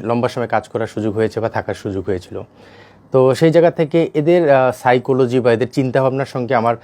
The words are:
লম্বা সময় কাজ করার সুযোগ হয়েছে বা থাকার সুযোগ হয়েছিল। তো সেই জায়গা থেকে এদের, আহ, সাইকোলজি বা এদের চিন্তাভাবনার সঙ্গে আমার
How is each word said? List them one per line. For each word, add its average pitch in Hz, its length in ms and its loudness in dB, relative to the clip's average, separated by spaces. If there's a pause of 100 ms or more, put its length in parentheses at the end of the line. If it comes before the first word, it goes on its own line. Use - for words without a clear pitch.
লম্বা 120 220 -2
সময় 120 200 -4
কাজ 110 200 -2
করার 113 200 -6
সুযোগ 107 260 -4
হয়েছে 110 260 -2
বা 107 100 -4
থাকার 101 260 -6
সুযোগ 98 300 -8
হয়েছিল। 95 360 -8 (720)
তো 131 240 4
সেই 160 160 4
জায়গা 165 200 4
থেকে 165 420 -2
এদের, 165 360 2
আহ, 131 220 4
সাইকোলজি 127 680 0
বা 117 140 4
এদের 113 180 -2
চিন্তাভাবনার 135 540 -2
সঙ্গে 127 300 -4
আমার 117 280 0